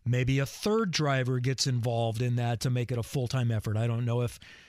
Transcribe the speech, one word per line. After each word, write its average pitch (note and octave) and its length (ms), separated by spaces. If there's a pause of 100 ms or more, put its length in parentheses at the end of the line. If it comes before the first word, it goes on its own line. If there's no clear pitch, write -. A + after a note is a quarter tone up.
Maybe B2 340
a C3+ 80
third G#3+ 440
driver C3 500
gets B2+ 260
involved A#2 560
in B2 140
that A#2+ 240
to C3 100
make B2 200
it B2 80
a A2+ 40
full B2 260
time B2 220
effort. A2 260
I A2+ 100
don't A#2 180
know A#2+ 180
if A#2+ 160 (300)